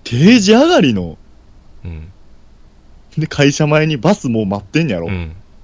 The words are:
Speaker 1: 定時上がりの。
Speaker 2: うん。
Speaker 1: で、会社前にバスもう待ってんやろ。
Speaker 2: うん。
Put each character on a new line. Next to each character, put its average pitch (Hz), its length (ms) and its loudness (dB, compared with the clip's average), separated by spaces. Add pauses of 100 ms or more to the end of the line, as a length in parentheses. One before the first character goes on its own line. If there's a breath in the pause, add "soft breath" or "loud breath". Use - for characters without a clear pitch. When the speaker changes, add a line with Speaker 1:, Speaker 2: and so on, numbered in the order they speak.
Speaker 1:
定 175 340 4
時 202 140 2
上 262 140 4
が 339 120 2
り 143 140 2
の。 87 240 -6 (680)
Speaker 2:
う 90 40 -16
ん。 80 200 -16 (1080)
Speaker 1:
で、 156 100 -6
会 143 240 0
社 151 160 -2
前 156 180 2
に 156 120 -4
バ 156 180 0
ス 143 140 -8
も 113 120 -2
う 107 40 -2
待 101 180 -6
っ - 20 -20
て 160 180 -4
ん 156 60 -4
や 90 100 -4
ろ。 85 80 -8
Speaker 2:
う - 40 -8
ん。 85 240 -8 (280)